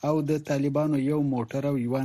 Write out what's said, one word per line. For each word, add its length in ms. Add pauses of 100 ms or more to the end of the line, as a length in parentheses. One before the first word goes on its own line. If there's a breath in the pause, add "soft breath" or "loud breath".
(100)
او 60 (160)
د 180
طالبانو 540
یو 160 (140)
موټر 380
او 120
یوه 220